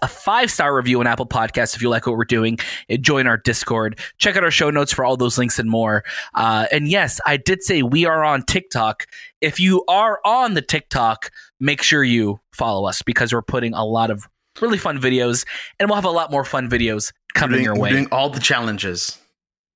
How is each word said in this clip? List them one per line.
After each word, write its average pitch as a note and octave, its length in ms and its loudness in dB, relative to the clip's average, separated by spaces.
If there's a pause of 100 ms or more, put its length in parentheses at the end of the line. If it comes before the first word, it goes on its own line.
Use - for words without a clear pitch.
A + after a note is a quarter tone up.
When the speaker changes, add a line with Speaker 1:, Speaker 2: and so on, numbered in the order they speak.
Speaker 1:
a B2+ 60 -2
five-star G3+ 680 0
review B2 260 2
on A#2+ 60 2
Apple A#2 200 0
Podcasts A2+ 480 -2
if A#2 80 -8
you A#2+ 60 0
like A#2 180 0
what A#2 100 0
we're A#2 80 0
doing, A2+ 320 0 (320)
and B2 140 -2
join C3+ 240 2
our A#2 100 2
Discord. A2+ 640 -2 (180)
Check G3+ 180 0
out F#3+ 80 2
our E3 80 2
show D3 200 2
notes C#3+ 200 0
for C3 140 0
all B2+ 100 2
those B2 220 0
links B2 220 0
and A2+ 100 -2
more. A2 340 0 (300)
Uh, A2 380 2
and D3 180 0
yes, F3+ 360 0
I D3 120 2
did F#3 260 -2
say F3 200 2
we D3 220 2
are D#3+ 200 2
on C#3+ 180 0
TikTok. A2+ 640 -2 (340)
If D3+ 200 -2
you F#3 280 4
are G3+ 380 2
on A3+ 300 2
the D3+ 80 0
TikTok, A#2+ 680 -2 (300)
make C#3+ 240 0
sure D3 200 4
you A2 360 2 (140)
follow G2+ 340 -2
us - 160 -2
because A#2 280 0
we're A#2+ 120 0
putting A#2 320 -4
a A2 100 -2
lot A2+ 240 0
of G#2 180 -6 (340)
really A3 180 0
fun D3 200 -4
videos, B2 460 0 (340)
and G3+ 80 2
we'll G#3 80 2
have G3 100 0
a F#3 40 2
lot E3 220 0
more C#3 140 0
fun C3 220 -4
videos A2+ 440 0 (240)
Speaker 2:
We're - 40 2
Speaker 1:
coming C3 180 2
Speaker 2:
doing, B2+ 80 2
Speaker 1:
your G#2+ 100 0
Speaker 2:
we're G#2 60 2
Speaker 1:
way. G2+ 100 2
Speaker 2:
doing C3+ 200 0
all C3+ 200 0
the - 80 -8
challenges. G#2+ 800 -2 (560)